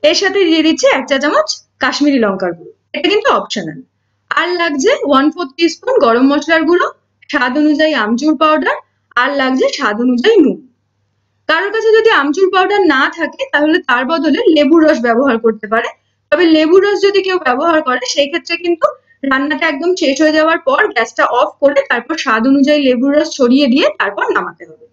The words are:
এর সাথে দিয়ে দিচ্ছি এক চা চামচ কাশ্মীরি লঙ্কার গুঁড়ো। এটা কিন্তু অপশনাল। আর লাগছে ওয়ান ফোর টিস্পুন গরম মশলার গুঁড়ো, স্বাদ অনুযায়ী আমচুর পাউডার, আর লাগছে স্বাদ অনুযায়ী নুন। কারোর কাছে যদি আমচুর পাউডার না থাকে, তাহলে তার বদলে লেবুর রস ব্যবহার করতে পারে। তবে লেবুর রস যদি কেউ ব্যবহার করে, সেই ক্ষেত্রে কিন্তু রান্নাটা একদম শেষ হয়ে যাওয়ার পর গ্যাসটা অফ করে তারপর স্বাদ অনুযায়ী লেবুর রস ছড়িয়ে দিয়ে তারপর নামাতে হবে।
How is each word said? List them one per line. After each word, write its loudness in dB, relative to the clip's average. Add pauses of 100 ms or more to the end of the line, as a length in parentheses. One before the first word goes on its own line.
(100)
এর 0
সাথে -2 (100)
দিয়ে 2
দিচ্ছি 0 (120)
এক -4
চা 0
চামচ 0 (360)
কাশ্মীরি 0
লঙ্কার -4
গুঁড়ো। -20 (220)
এটা -10
কিন্তু 0 (100)
অপশনাল। -10 (600)
আর -2 (140)
লাগছে 0 (180)
ওয়ান 2
ফোর -8 (120)
টিস্পুন -2 (120)
গরম 2
মশলার 0
গুঁড়ো, 2 (440)
স্বাদ -2
অনুযায়ী 2 (100)
আমচুর 0
পাউডার, 0 (440)
আর 0 (120)
লাগছে 0 (120)
স্বাদ -2
অনুযায়ী 2
নুন। 0 (920)
কারোর -2
কাছে 0
যদি 4 (120)
আমচুর 0
পাউডার 2 (120)
না 2 (160)
থাকে, -6 (120)
তাহলে 2 (100)
তার 0
বদলে 0 (160)
লেবুর 4
রস 2
ব্যবহার 2 (100)
করতে -2
পারে। -2 (400)
তবে 2 (120)
লেবুর 4
রস 0
যদি 2
কেউ -2 (100)
ব্যবহার 0
করে, -2 (100)
সেই 0
ক্ষেত্রে -6
কিন্তু -2 (440)
রান্নাটা -2
একদম -2 (100)
শেষ 0
হয়ে 2
যাওয়ার 2
পর 0 (140)
গ্যাসটা -2 (180)
অফ 0 (140)
করে 2 (120)
তারপর -4
স্বাদ 0
অনুযায়ী 4
লেবুর 0
রস 0
ছড়িয়ে 2
দিয়ে 2 (140)
তারপর -4 (120)
নামাতে -8
হবে। -20